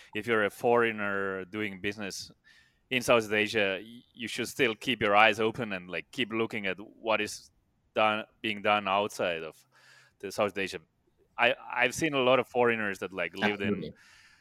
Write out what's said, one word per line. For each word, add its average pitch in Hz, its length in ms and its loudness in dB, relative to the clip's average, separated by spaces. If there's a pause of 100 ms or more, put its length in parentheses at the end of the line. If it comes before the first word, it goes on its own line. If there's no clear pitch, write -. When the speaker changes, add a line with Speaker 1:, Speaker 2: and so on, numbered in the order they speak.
(160)
Speaker 1:
if 107 100 -4
you're 110 200 2
a 101 40 0
foreigner 101 960 0
doing 98 360 -8
business 101 500 -8 (580)
in 127 120 -2
South 113 300 4
Asia, 107 500 0
y-, 117 200 -20 (120)
you 113 140 -12
should 113 200 -6
still 120 260 0
keep 113 280 -4
your 104 140 4
eyes 107 240 8
open 110 340 -2
and, 90 160 -10
like, 85 220 -6
keep 117 200 -4
looking 110 340 -4
at 92 120 -4 (220)
what 110 200 0
is - 320 -6 (420)
done, 107 300 2 (180)
being 104 200 -4
done 104 260 2
outside 95 560 -2
of 78 120 -12 (640)
the 98 120 -10
South 101 260 0
Asia. 92 220 -4 (580)
I, 120 160 4 (180)
I've 123 220 0
seen 151 220 -2
a 135 40 2
lot 127 200 6
of 120 80 -2
foreigners 113 520 0
that, 92 140 -8
like, 87 240 -6
lived 104 240 0
in, 98 60 -2
Speaker 2:
Absolutely. 92 260 -6 (480)